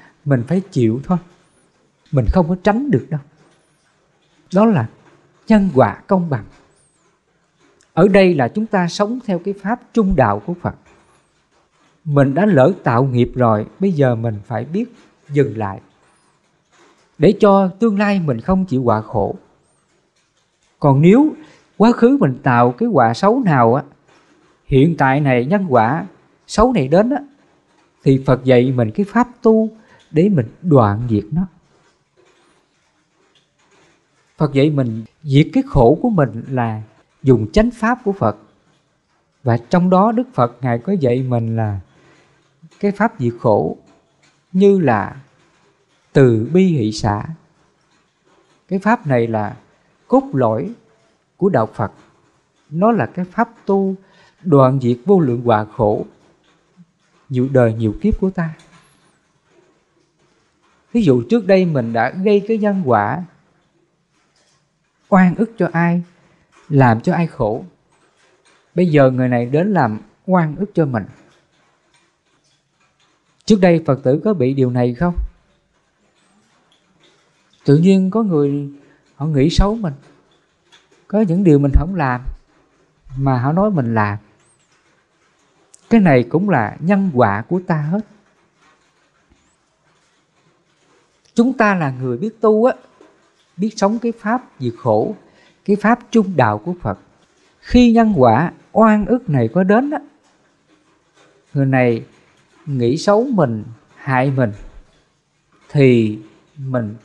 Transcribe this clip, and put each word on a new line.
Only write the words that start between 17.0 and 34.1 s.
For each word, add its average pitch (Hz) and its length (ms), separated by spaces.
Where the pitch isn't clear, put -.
để 175 220
cho 196 280
tương 214 200
lai 202 200
mình 135 220
không 190 240
chịu 131 180
quả 110 180
khổ. 101 340
Còn 139 220
nếu 247 320
quá 226 140
khứ 240 280
mình 131 240
tạo 123 280
cái 233 180
quả 120 240
xấu 214 260
nào 131 360
á, 147 80
hiện 143 320
tại 135 240
này 127 240
nhân 190 240
quả 127 360
xấu 240 260
này 143 140
đến 190 220
á, 277 80
thì 135 220
Phật 127 180
dạy 127 280
mình 120 200
cái 202 180
pháp 240 180
tu 220 280
để 165 180
mình 143 180
đoạn 120 480
diệt 104 220
nó. 180 160